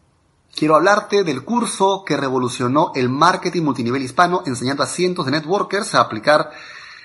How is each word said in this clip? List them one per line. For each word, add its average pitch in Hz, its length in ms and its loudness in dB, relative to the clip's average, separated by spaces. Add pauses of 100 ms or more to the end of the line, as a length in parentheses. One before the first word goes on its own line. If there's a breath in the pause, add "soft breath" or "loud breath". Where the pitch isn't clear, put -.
(560)
quiero 156 200 2
hablarte 202 480 4
del 135 200 -4
curso 196 600 0
que 147 140 -2
revolucionó 131 800 0
el 127 140 0
marketing 170 520 2
multinivel 131 400 -2
hispano, 175 460 0
enseñando 131 340 -2
a 127 60 -2
cientos 180 380 -2
de 131 60 -2
networkers 190 640 -2
a 131 80 6
aplicar 147 480 2 (560 loud breath)